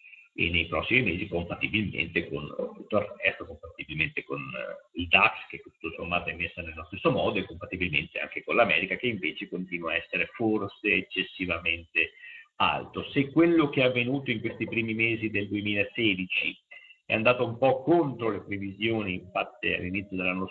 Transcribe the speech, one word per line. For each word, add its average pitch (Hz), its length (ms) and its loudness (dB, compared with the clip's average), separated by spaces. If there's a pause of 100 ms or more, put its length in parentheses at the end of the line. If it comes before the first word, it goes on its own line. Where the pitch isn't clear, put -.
(360)
e 85 140 2
nei 85 160 2
prossimi 110 380 4
mesi, 95 240 -2
compatibilmente 101 1000 -2
con 73 200 -6 (280)
tutto - 220 -2
il - 80 2 (180)
resto, - 220 0
compatibilmente - 800 -6
con, 69 180 -6
eh, 64 580 -10
il 87 80 -4
dax, 95 400 4
che - 120 -14
tutto - 340 -10
sommato 85 360 -2
è 78 40 -4
messa 85 280 -8
nello 82 240 -10
stesso 117 260 0
modo, 107 280 2
e 92 60 -2
compatibilmente - 760 -4
anche - 240 -8
con 76 120 -2
l'America, 95 420 4
che 123 100 -2
invece 92 400 -4
continua 90 440 -6
a 80 40 0
essere 85 380 -2
forse 107 580 0
eccessivamente 85 1200 -2 (420)
alto. 80 560 0
Se 139 200 2
quello 160 380 6
che 143 120 2
è 127 40 6
avvenuto 127 460 0
in 113 80 0
questi 113 280 -4
primi 113 260 0
mesi 113 360 0
del 101 180 -2
duemilasedici 101 1080 0 (480)
è - 80 -2
andato 120 320 4
un 113 120 -4
po' 131 260 4
contro 135 460 4
le 98 120 -2
previsioni 98 920 -2
fatte - 440 -2
all'inizio 92 400 -4
dell'anno 92 360 0